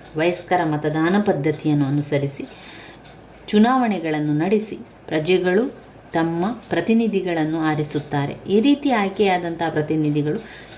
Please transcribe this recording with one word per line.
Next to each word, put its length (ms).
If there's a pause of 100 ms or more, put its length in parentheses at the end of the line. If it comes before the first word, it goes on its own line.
(180)
ವಯಸ್ಕರ 460
ಮತದಾನ 580
ಪದ್ಧತಿಯನ್ನು 640
ಅನುಸರಿಸಿ 600 (1000)
ಚುನಾವಣೆಗಳನ್ನು 880
ನಡೆಸಿ 440 (300)
ಪ್ರಜೆಗಳು 800 (280)
ತಮ್ಮ 320 (240)
ಪ್ರತಿನಿಧಿಗಳನ್ನು 880
ಆರಿಸುತ್ತಾರೆ. 800 (120)
ಈ 100
ರೀತಿ 320
ಆಯ್ಕೆಯಾದಂಥ 800
ಪ್ರತಿನಿಧಿಗಳು 680 (380)